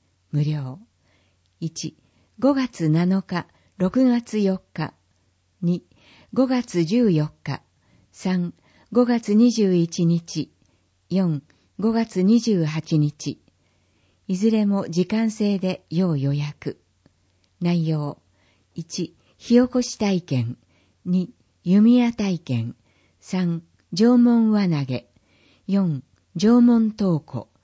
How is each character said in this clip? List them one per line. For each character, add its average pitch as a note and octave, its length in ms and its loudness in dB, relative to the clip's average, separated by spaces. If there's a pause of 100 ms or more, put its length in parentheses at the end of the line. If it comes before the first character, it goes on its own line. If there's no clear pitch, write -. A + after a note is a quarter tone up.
(320)
無 D3 120 -2
料。 C#3+ 360 -6 (800)
一、 - 380 -10 (400)
五 C#4 160 2
月 B3 360 -2
七 F3+ 320 2
日、 - 260 -8 (300)
六 F#3+ 260 0
月 A#3+ 380 0
四 F#3+ 200 0 (120)
日。 D#3 200 -8 (680)
二、 F3 240 -2 (480)
五 B3 140 0
月 A#3+ 360 -2
十 A3 260 2
四 D3+ 220 0 (140)
日。 - 160 -8 (500)
三、 F3+ 420 -4 (380)
五 A#3+ 140 2
月 A#3 300 0
二 A#3+ 160 6
十 G#3 260 0
一 E3+ 280 0
日。 E3+ 460 -2 (580)
四、 E3+ 340 -2 (360)
五 A3 140 -2
月 A3 300 -2
二 A3+ 180 4
十 G3 240 0
八 D#3 320 -2
日。 D3 420 -2 (880)
い F#3 80 -4
ず G#3+ 160 0
れ G#3+ 140 2
も G3 240 -2
時 F3 160 0
間 A3 260 -2
制 G#3 280 -2
で F#3 300 -6
要 E3+ 280 0
予 C#3 160 -2
約。 D3 480 -8 (800)
内 E3+ 260 0
容。 D3+ 340 -6 (520)
一、 - 420 -10 (220)
火 - 180 0
起 B3 140 6
こ B3+ 120 -2
し - 160 -8
体 G3 240 -2
験。 B2 360 -4 (480)
二、 F3+ 280 -2 (300)
弓 G#3+ 360 4
矢 A#3+ 120 0
体 G3 260 -4
験。 A#2 380 -6 (460)
三、 E3+ 420 -4 (300)
縄 A#3 240 4
文 A#3 340 4
輪 G#3 160 2
投 D3+ 160 0
げ。 B2+ 260 -6 (580)
四、 F#3 360 -2 (320)
縄 A3 240 4
文 A#3 320 4
投 F#3 300 0
庫。 - 260 -12 (160)